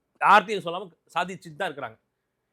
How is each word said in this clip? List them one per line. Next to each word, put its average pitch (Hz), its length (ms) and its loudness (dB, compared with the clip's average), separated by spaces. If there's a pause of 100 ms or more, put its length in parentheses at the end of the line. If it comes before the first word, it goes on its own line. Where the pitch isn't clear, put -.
(200)
யார்கிட்டயும் 190 440 4
சொல்லாம 175 260 -8 (240)
சாதிச்சுட்டு 170 420 -6
தான் 180 160 -6
இருக்கிறாங்க. 127 260 -12 (540)